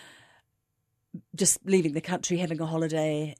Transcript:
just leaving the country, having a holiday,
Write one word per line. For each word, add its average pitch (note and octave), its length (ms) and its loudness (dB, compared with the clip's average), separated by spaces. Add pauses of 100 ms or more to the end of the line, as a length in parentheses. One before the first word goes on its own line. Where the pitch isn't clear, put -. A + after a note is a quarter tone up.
(1300)
just F3 320 2
leaving F#3 260 4
the D#3 80 -2
country, F3+ 380 -2
having E3 220 -2
a E3 60 -2
holiday, D#3 720 0